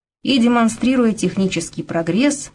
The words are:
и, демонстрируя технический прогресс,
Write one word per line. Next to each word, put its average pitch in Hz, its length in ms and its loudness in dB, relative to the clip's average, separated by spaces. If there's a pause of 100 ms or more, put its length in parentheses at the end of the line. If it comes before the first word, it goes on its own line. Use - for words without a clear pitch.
(220)
и, 269 160 0
демонстрируя 233 760 2
технический 175 680 -4
прогресс, 170 720 -2